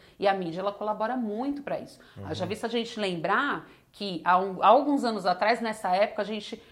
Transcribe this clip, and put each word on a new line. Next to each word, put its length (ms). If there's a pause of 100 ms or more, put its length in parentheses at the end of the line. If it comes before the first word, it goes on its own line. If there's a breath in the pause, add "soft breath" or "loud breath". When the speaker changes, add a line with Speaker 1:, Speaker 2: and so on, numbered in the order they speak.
(200 soft breath)
Speaker 1:
E 80
a 60
mídia, 260
ela 140
colabora 420
muito 480
pra 160
isso. 180 (200 soft breath)
Speaker 2:
Uhum. 100
Speaker 1:
Haja 180
visto 200
a 40
gente 300
lembrar 640 (240 loud breath)
que 360
há 120
um, 240
há 60
alguns 380
anos 200
atrás, 360
nessa 340
época, 260
a 40
gente 360 (100)